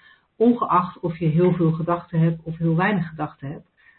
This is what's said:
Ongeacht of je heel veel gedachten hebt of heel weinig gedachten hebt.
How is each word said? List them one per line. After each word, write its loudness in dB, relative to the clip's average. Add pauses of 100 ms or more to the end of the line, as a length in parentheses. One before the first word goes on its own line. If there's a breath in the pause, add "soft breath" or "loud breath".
(360 soft breath)
Ongeacht 0
of -6
je -4
heel 4
veel 2
gedachten -4
hebt 2
of -10
heel 0
weinig 0
gedachten -10
hebt. -16 (300 soft breath)